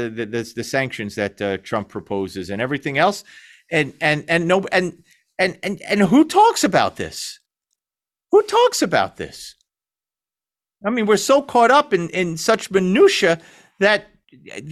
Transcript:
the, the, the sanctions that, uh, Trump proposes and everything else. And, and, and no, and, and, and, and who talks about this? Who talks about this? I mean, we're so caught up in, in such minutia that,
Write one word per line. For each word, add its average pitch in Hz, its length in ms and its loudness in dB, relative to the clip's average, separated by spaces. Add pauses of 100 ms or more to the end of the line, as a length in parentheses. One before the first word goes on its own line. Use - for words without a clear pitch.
the, 113 160 -8
the, 113 300 -8
the 117 80 -8
sanctions 120 500 -6
that, 101 260 -6
uh, 101 180 -2
Trump 104 320 -8
proposes 95 600 -8
and 101 100 -8
everything 135 380 -6
else. 185 260 0 (480)
And, 151 300 -2
and, 151 260 -2
and 165 200 -2
no, 185 140 2 (100)
and, 185 320 -4 (340)
and, 185 240 -4
and, 196 220 -8
and 208 180 -2
who 214 240 4
talks 427 380 4
about 139 320 0
this? - 440 -12 (920)
Who 415 120 6
talks 466 380 2
about 127 360 -2
this? - 380 -14 (1300)
I 196 60 -4
mean, 233 160 -2
we're 202 120 4
so 269 260 2
caught 240 280 4
up 294 220 4
in, 170 160 0
in 175 260 -2
such - 360 -2
minutia 190 680 4 (400)
that, 202 280 2 (640)